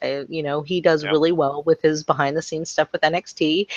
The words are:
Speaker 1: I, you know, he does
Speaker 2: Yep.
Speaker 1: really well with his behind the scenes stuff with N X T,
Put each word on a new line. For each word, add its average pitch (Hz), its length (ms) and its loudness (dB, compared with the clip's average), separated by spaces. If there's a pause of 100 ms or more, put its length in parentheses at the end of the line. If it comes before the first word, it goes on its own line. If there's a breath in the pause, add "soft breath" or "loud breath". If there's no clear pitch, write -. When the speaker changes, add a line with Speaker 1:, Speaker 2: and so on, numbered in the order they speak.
Speaker 1:
I, 139 260 -4
you 160 160 -6
know, 143 200 -2
he 170 180 -4
does 156 220 4
Speaker 2:
Yep. - 80 -2
Speaker 1:
really 160 200 4
well 147 340 0
with 160 160 2
his 156 220 0
behind 143 320 0
the 165 60 -2
scenes 160 280 -8
stuff - 220 -2
with - 120 -4
N 160 120 2
X - 160 -6
T, 165 460 0